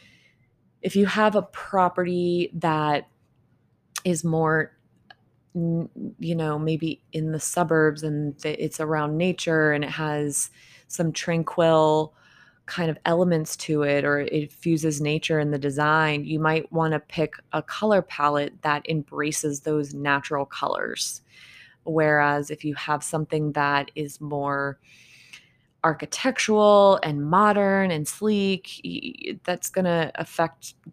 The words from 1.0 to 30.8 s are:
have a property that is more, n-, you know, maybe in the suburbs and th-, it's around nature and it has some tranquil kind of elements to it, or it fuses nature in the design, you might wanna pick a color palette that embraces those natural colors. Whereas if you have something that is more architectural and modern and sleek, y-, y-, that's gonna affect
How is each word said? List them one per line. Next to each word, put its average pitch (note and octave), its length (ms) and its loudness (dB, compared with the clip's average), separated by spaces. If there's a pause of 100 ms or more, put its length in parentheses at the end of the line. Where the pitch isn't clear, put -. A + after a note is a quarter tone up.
have G#3+ 300 2
a G3 60 4
property F3+ 1120 0
that D#3 540 0 (960)
is E3+ 200 -2
more, D#3+ 540 0 (800)
n-, E3 340 -2 (300)
you E3 160 -4
know, D#3 240 -2
maybe D#3+ 420 -4 (100)
in D#3 200 -4
the D#3 80 -6
suburbs D#3 640 0
and D3 360 -4
th-, D3+ 200 -6
it's D#3+ 200 -6
around D3+ 380 -2
nature E3 540 0
and D3 120 0
it C#3 60 -6
has D3+ 600 -4 (380)
some E3 240 -2
tranquil D#3+ 1000 2 (520)
kind E3 240 -4
of D3+ 160 -4
elements E3+ 500 2
to D3+ 280 -2
it, C#3+ 200 2
or C#3+ 180 0
it D3+ 300 -4
fuses D#3 480 -2
nature D3+ 400 -2
in D3 120 0
the C#3+ 80 -2
design, D3 640 0
you D3+ 140 -4
might D#3 320 0
wanna D#3+ 280 0
pick - 360 -4 (180)
a D#3 80 -2
color G#3 400 0
palette D3 600 -2
that D3 260 -2
embraces D3 720 -4
those D3 320 -2
natural C#3+ 520 -2
colors. - 760 -6 (600)
Whereas D3 640 2
if D3+ 160 -12
you D3 100 -4
have D3 280 -4
something D#3 480 -2
that C#3+ 440 0
is D3 240 -8
more C#3 600 -4 (1040)
architectural G3+ 1200 6
and D3 200 -2
modern G3 680 4
and D3+ 160 -2
sleek, G3+ 760 -2
y-, - 200 -8
y-, - 400 -10
that's - 260 -4
gonna E3+ 460 0
affect - 580 -6 (200)